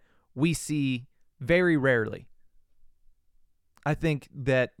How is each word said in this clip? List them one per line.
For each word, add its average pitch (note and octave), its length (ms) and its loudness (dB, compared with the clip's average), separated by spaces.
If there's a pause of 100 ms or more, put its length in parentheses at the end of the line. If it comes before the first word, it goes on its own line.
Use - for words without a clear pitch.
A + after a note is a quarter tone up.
(360)
we D3+ 180 0
see C3 540 -4 (320)
very E3+ 360 2
rarely. A#2+ 520 0 (1600)
I D3+ 120 -2
think D3+ 360 -4
that C3 500 0